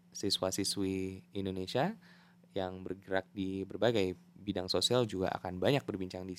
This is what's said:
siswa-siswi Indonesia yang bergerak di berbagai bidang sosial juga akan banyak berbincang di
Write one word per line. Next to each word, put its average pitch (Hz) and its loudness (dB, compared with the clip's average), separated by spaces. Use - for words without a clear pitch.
siswa-siswi 95 -2
Indonesia 95 0
yang 92 -4
bergerak 95 -2
di 95 -2
berbagai 98 4
bidang 95 -2
sosial 120 4
juga 95 0
akan 90 -4
banyak 131 4
berbincang 92 -6
di 92 -8